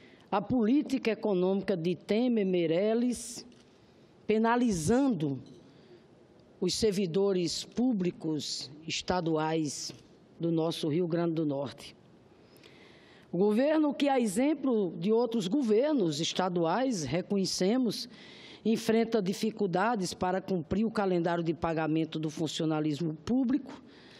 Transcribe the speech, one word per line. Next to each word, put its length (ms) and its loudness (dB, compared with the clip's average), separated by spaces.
a 120 0
política 680 2
econômica 680 0
de 180 0
Temer, 500 0
Meirelles, 1000 0
penalizando 1120 2
os 160 -2
servidores 880 0
públicos 1040 -4
estaduais 1080 -2
do 140 -2
nosso 380 0
Rio 180 0
Grande 280 -2
do 100 0
Norte. 500 -6
O 60 -4
governo 560 4
que, 160 0
a 100 2
exemplo 800 0
de 120 -2
outros 380 2
governos 720 2
estaduais, 840 0
reconhecemos, 1040 0
enfrenta 560 2
dificuldades 920 -2
para 280 -2
cumprir 420 -2
o 80 -2
calendário 540 0
de 80 0
pagamento 640 -2
do 100 -2
funcionalismo 840 -2
público, 580 -2